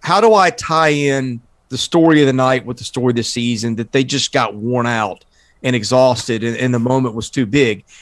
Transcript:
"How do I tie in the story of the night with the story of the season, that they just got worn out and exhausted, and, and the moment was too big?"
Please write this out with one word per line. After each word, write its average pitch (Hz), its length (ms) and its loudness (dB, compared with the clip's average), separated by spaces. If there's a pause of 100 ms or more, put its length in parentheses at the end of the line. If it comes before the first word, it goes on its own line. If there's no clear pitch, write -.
"How 185 220 2
do 226 100 6
I 190 180 4
tie 160 380 0
in 135 540 -2 (260)
the 131 100 -8
story 165 420 4
of 143 60 4
the 131 80 2
night 131 320 0
with 120 100 -10
the - 80 -16
story 123 280 -2
of 117 40 -4
the 117 60 0
season, 117 540 -4
that 113 160 -8
they 135 120 2
just 131 260 -4
got 113 240 -2
worn 120 320 -2
out 110 380 -4 (380)
and 127 120 0
exhausted, 120 680 0
and, 117 120 -4
and 127 180 -2
the 120 40 0
moment 123 360 0
was 110 160 -10
too 131 160 -2
big?" 110 380 0 (180)